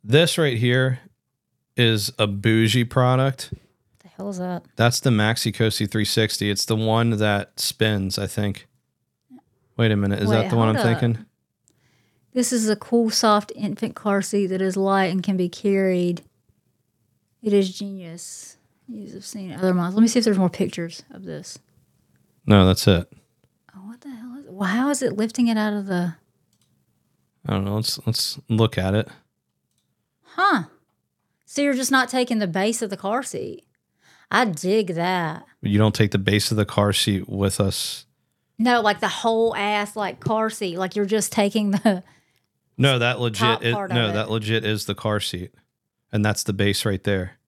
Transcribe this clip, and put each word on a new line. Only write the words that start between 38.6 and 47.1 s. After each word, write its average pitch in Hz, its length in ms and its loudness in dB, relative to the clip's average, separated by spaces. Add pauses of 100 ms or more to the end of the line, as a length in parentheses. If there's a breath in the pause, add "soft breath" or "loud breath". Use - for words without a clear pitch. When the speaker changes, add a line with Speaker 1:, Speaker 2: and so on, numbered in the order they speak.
Speaker 2:
like, 208 180 2
the 214 80 -2
whole 226 480 0
ass, 208 400 -2
like, 202 240 -6
car 220 300 0
seat. 185 300 -6
Like, 185 160 -4
you're 208 100 0
just 202 260 0
taking 202 380 0
the 196 340 2 (760 soft breath)
Speaker 1:
No, 135 180 4
that 120 220 0
legit 113 200 -2
Speaker 2:
top 113 240 2
Speaker 1:
is, 117 120 0
Speaker 2:
part 98 160 -6
of 120 40 -2
Speaker 1:
no, 117 140 2
Speaker 2:
it. 101 40 -4
Speaker 1:
that 107 180 -2
legit 110 340 -2
is 107 200 -2
the 101 100 -4
car 104 240 -2
seat. 90 320 -8 (600)
And 107 140 0
that's 104 160 0
the 110 120 -4
base 98 300 0
right 98 200 -4
there. 95 300 -2 (140)